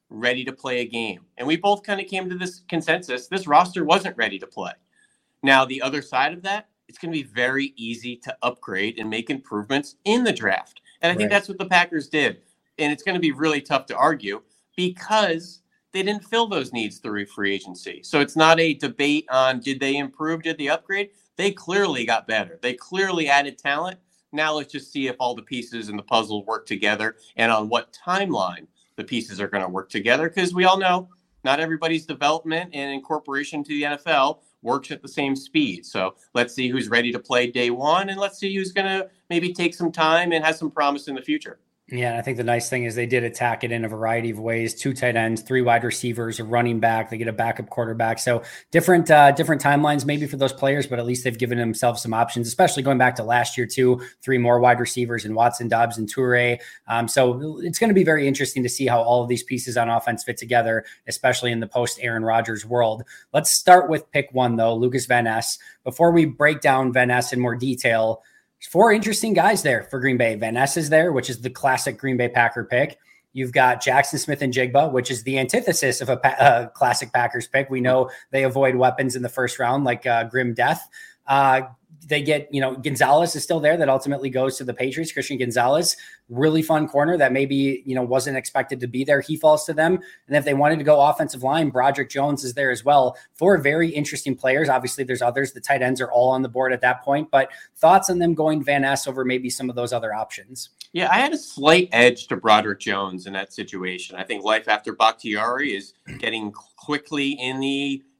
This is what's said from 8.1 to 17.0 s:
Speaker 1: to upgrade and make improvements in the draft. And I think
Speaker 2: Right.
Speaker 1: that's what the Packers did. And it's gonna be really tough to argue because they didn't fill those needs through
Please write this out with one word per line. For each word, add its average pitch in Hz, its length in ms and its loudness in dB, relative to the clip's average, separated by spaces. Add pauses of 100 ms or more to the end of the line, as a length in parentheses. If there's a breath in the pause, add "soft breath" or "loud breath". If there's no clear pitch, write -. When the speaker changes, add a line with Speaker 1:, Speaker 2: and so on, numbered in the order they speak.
Speaker 1:
to - 260 -14
upgrade 113 560 -6
and 110 100 -8
make 113 220 -6
improvements 135 640 -6 (100)
in 240 180 2
the 220 100 0
draft. - 480 -6 (200 soft breath)
And 170 100 2
I 180 40 -2
think 208 160 -2
Speaker 2:
Right. 202 60 4
Speaker 1:
that's 190 120 -2
what 185 80 -10
the 185 80 -8
Packers 175 420 0
did. 135 360 0 (360)
And 147 120 0
it's 143 120 -8
gonna 185 160 -4
be 160 120 0
really 143 300 -2
tough 135 260 -2
to - 80 -8
argue 117 460 0 (340)
because 180 840 -2 (300)
they 190 100 -4
didn't 202 240 -4
fill 233 220 0
those 143 260 -6
needs 113 240 -6
through 104 300 -8